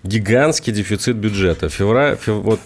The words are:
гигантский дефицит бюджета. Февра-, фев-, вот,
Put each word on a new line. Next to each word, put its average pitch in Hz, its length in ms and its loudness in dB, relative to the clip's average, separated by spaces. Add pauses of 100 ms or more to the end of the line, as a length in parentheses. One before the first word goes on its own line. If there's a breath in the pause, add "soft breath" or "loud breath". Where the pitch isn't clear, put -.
гигантский 113 720 0
дефицит 104 420 -2
бюджета. 98 540 0
Февра-, 120 460 2
фев-, 104 260 -2
вот, 110 240 0